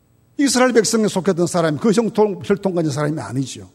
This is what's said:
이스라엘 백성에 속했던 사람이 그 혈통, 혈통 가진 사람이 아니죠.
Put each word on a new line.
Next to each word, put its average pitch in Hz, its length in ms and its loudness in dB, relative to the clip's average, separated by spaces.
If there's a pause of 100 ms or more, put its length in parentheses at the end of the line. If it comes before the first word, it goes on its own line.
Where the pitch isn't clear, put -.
(380)
이스라엘 254 340 2
백성에 220 360 2
속했던 175 380 0
사람이 160 320 0
그 208 140 2
혈통, 208 500 0
혈통 196 320 -2
가진 160 160 0
사람이 147 300 -4
아니죠. 117 540 -8